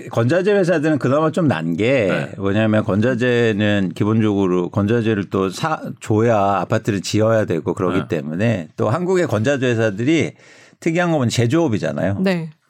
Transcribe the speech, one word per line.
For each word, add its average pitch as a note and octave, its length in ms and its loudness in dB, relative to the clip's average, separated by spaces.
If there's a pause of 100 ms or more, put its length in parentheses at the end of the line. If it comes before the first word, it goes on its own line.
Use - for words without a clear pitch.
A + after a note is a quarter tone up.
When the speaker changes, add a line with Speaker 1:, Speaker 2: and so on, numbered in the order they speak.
(120)
Speaker 1:
건자재 E3+ 420 0
회사들은 D#3+ 460 2
그나마 D3+ 320 0
좀 E3+ 160 0
난 E2 300 0
게 A#2 300 2
Speaker 2:
네. D#2+ 300 -2
Speaker 1:
뭐냐면 G#2+ 460 0
건자재는 G#2+ 1120 0
기본적으로 G2+ 760 2
건자재를 G#2 600 0
또 F#2+ 200 0
사-, D#3 320 -4 (200)
줘야 G#2+ 600 2
아파트를 G#2+ 400 -2
지어야 G#2+ 440 2
되고 E2+ 280 -2
그러기 F2+ 280 -2
Speaker 2:
네. C2+ 60 -8
Speaker 1:
때문에 E2+ 680 -4
또 A2 140 -2
한국의 F3 380 0
건자재 B2+ 400 0
회사들이 A2+ 680 0 (460)
특이한 E3+ 320 0
건 C3 180 0
제조업이잖아요. G2+ 920 0
Speaker 3:
네. F3 300 -2 (200)